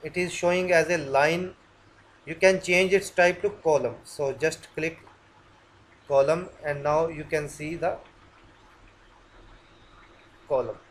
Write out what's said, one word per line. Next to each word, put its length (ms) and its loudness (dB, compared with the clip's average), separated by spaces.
It 140 -10
is 160 -4
showing 400 0
as 180 4
a 80 0
line. 560 0
You 80 -10
can 260 4
change 320 2
its 180 0
type 320 2
to 80 -2
column. 540 0
So 280 -6
just 420 -4
click 240 -6
column, 400 2
and 180 -6
now 260 0
you 160 -10
can 240 -4
see 280 -10
the 220 -4
column. 300 -2